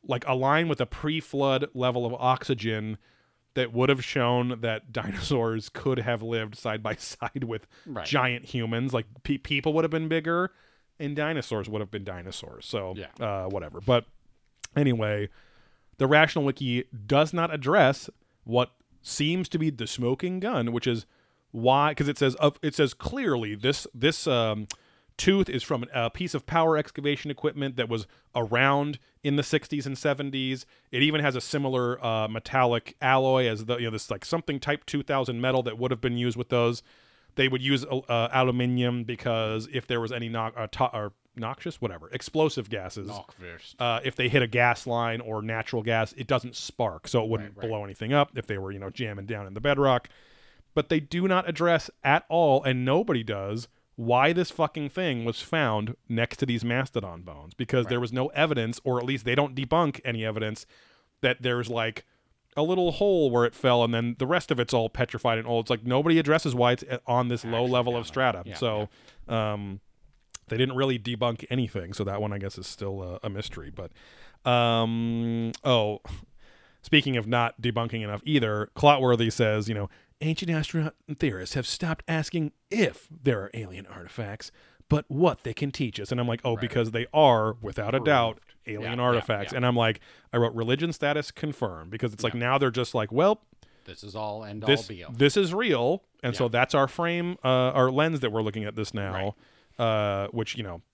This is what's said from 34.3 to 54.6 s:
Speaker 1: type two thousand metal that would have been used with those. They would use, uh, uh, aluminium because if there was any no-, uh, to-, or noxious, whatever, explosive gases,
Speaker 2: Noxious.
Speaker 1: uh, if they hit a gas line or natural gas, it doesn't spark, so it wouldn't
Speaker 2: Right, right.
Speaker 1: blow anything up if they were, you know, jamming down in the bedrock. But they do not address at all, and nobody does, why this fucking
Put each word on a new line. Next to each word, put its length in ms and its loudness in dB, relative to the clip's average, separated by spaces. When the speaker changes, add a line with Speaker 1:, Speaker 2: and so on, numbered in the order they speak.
Speaker 1:
type 260 -2
two 160 -4
thousand 380 -2
metal 240 2
that 140 -6
would 120 -2
have 100 -2
been 160 0
used 200 0
with 120 -6
those. 340 2
They 140 4
would 140 0
use, 220 2
uh, 140 -4
uh, 340 0
aluminium 720 2
because 680 -2
if 140 -6
there 140 0
was 120 -4
any 160 -6
no-, 260 -4
uh, 120 -6
to-, 300 0
or 160 -6
noxious, 460 -10
whatever, 300 -8
explosive 580 0
gases, 400 -8
Speaker 2:
Noxious. 720 -16
Speaker 1:
uh, 260 0
if 120 -4
they 120 0
hit 140 4
a 40 2
gas 400 2
line 360 -2
or 180 -6
natural 420 -4
gas, 360 0
it 80 -10
doesn't 300 -2
spark, 520 -6
so 160 2
it 60 -4
wouldn't 260 -4
Speaker 2:
Right, 80 -8
right. 60 -4
Speaker 1:
blow 140 -4
anything 280 -4
up 240 2
if 100 -8
they 120 -4
were, 120 -6
you 80 -10
know, 120 -8
jamming 340 -8
down 220 -8
in 80 -14
the 80 -8
bedrock. 480 4
But 160 0
they 100 4
do 260 -2
not 220 2
address 400 2
at 240 4
all, 360 4
and 200 0
nobody 380 2
does, 440 -4
why 380 4
this 160 0
fucking 400 -2